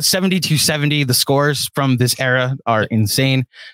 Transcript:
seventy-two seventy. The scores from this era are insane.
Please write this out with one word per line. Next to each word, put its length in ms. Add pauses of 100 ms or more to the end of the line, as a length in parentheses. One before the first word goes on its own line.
seventy-two 580
seventy. 460
The 100
scores 640
from 220
this 200
era 380 (100)
are 180
insane. 600 (300)